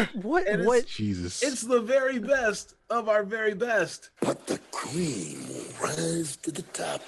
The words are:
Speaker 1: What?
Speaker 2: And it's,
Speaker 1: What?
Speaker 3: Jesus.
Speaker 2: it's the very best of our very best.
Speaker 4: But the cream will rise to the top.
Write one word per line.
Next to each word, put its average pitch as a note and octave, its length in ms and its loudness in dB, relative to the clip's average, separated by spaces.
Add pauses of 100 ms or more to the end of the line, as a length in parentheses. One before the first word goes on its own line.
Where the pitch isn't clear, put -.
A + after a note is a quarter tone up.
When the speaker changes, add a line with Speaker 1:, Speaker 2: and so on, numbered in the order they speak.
(140)
Speaker 1:
What? B3+ 340 0
Speaker 2:
And G#3 140 2
it's, F#3+ 40 4
Speaker 1:
What? A#3 200 6
Speaker 3:
Jesus. F#2+ 580 -2
Speaker 2:
it's B3+ 180 0
the A#3+ 180 4
very C4 380 2
best A3+ 560 0 (160)
of A3+ 180 0
our G#3+ 140 6
very G#3+ 320 0
best. G3+ 560 0 (100)
Speaker 4:
But - 280 -2
the - 100 0 (140)
cream A#2 760 -4
will - 160 -10 (160)
rise E3 580 -2
to - 120 -6
the D#3 120 -6
top. - 460 -6